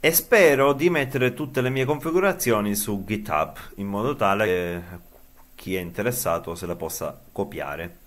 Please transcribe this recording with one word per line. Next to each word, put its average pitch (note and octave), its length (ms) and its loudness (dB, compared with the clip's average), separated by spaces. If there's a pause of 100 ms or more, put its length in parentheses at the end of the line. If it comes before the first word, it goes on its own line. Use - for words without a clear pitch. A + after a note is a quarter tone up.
e E3 120 4
spero D3 600 6
di D3+ 180 2
mettere C3 420 2
tutte C3 280 -4
le B2+ 100 0
mie C3 140 0
configurazioni D3 880 2
su G2+ 320 -4
GitHub, E2 500 -2 (200)
in G2 100 -8
modo G#2+ 300 -2
tale G2+ 300 2
che F2 360 -2 (720)
chi F#2 220 -6
è F#2 40 -2
interessato F2 720 -4
se F2 120 -10
la F2 80 -4
possa D#2+ 440 -8 (120)
copiare. E2 760 -8